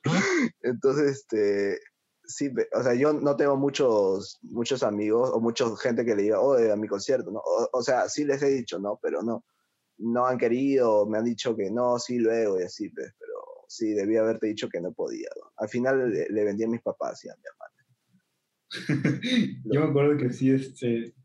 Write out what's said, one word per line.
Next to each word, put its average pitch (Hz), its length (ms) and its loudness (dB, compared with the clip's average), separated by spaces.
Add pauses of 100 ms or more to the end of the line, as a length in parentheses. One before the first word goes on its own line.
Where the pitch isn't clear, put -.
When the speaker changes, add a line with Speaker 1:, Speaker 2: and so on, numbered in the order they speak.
(600)
Speaker 1:
Entonces, 139 500 2 (100)
este, 101 580 0 (480)
sí, 139 220 -4
pe-, 117 260 0
o 120 80 0
sea, 123 120 4
yo 147 180 4
no 143 240 2
tengo 143 180 4
muchos, 110 880 2
muchos 123 400 -2
amigos 107 500 2
o 117 60 0
mucha 117 260 0 (120)
gente 123 280 0
que 117 100 2
le 101 80 2
diga, 104 180 2
"Oye, 123 300 4
a 101 40 2
mi 107 140 -4
concierto", 101 420 -2
¿no? 107 80 -8
O, - 320 0
o 127 100 0
sea, 123 280 0
sí 147 160 -4
les 139 180 0
he 139 60 4
dicho, 123 300 -2
¿no? 101 220 -4
Pero 78 220 -2
no, 117 220 -4 (540)
no 120 280 0
han 127 100 0
querido, 120 720 2
me 107 120 -2
han 113 60 0
dicho 117 300 -2
que 98 160 -2
no, 123 280 0
sí, 123 200 -4
luego 110 400 2
y 87 40 -2
así, 90 260 -8
pues, - 300 -12
pero - 140 -14 (360)
sí, 110 240 -4
debí 104 240 2
haberte 110 300 0
dicho 107 220 -4
que 87 120 -6
no 87 120 -6
podía, 57 360 -8 (120)
¿no? - 160 -20
Al 107 120 -4
final 127 420 0
le, 82 180 -2
le 104 140 0
vendí 104 220 0
a - 40 -2
mis 113 120 -4
papás - 440 -6
y - 40 -14
a - 60 -18
mi - 100 -20
hermana. - 260 -20 (960)
Speaker 2:
<laughs> - 960 -2
Yo 123 160 2
me 156 80 2
acuerdo 143 280 4
que 127 160 0
sí, 131 180 2
este, 120 640 -2 (120)